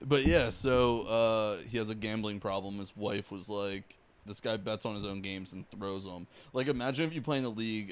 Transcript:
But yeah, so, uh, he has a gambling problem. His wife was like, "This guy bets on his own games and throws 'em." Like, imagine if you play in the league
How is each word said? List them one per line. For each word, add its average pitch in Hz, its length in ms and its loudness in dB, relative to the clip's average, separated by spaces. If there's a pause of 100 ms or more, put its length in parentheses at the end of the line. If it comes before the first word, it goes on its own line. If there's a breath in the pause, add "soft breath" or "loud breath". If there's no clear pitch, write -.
But 135 260 4
yeah, 151 240 6
so, 123 540 4
uh, 110 520 4 (120)
he 113 100 -4
has 110 120 0
a 110 40 -4
gambling 107 440 -2
problem. 98 400 -2
His 95 180 -10
wife 101 360 -2
was 95 180 -8
like, 101 460 -4 (300)
"This 104 120 -10
guy 113 200 -2
bets 107 280 -4
on 110 80 -4
his 101 100 -6
own 98 160 -6
games 95 320 -8
and 92 180 -12
throws 98 360 -6
'em." 90 220 -12 (240 loud breath)
Like, 127 160 0
imagine 131 380 0
if 160 80 -4
you 160 60 -6
play 139 180 0
in 135 40 0
the 123 80 -2
league 110 420 -4